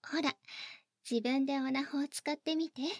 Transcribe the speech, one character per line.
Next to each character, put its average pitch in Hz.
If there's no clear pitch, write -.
ほ 311
ら、 -
自 233
分 269
で 277
オ 262
ナ 269
ホ 285
を 285
使 -
っ 320
て 320
み 320
て。 -